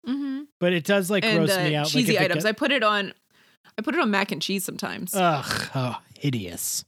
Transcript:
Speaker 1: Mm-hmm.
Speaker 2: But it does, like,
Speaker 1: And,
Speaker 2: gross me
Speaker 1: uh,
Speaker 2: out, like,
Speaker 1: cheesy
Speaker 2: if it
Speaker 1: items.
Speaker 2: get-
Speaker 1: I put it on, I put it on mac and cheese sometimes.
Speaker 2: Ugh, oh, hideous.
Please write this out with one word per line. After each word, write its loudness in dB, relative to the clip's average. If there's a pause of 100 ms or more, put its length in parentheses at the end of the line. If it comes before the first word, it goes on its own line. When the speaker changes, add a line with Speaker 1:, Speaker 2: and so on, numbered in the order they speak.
Speaker 1:
Mm-hmm. -4 (160)
Speaker 2:
But 2
it 0
does, 2
like, 2
Speaker 1:
And, 4
Speaker 2:
gross 4
me 0
Speaker 1:
uh, 0
Speaker 2:
out, 0
like, -2
Speaker 1:
cheesy 4
Speaker 2:
if 4
it 4
Speaker 1:
items. 0
Speaker 2:
get- 2
Speaker 1:
I 2
put 0
it 2
on, 0 (640)
I -6
put -2
it 0
on 2
mac 2
and -6
cheese -2
sometimes. -8
Speaker 2:
Ugh, 0
oh, -2 (160)
hideous. -6